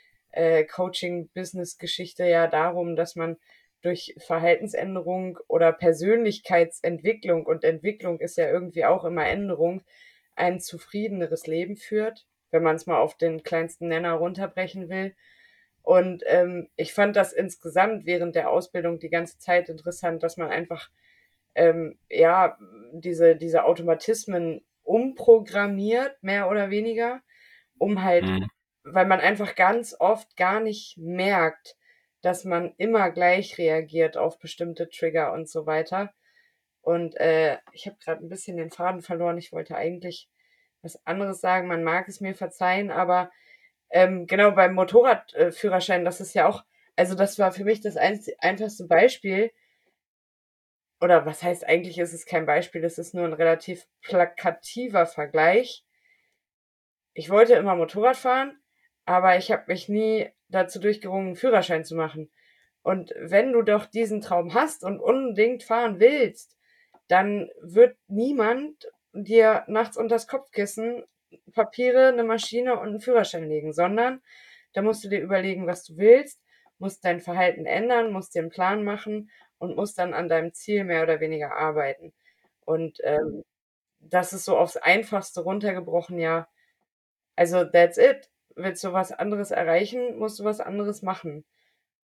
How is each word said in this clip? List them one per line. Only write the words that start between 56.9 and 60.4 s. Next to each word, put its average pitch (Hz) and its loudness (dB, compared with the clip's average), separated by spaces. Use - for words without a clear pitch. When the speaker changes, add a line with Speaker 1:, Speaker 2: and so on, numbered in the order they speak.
Speaker 1:
Ich 156 -10
wollte 226 10
immer 196 2
Motorrad 196 2
fahren, 269 -2
aber 185 4
ich 185 -2
hab - -4
mich 175 -6
nie 214 -2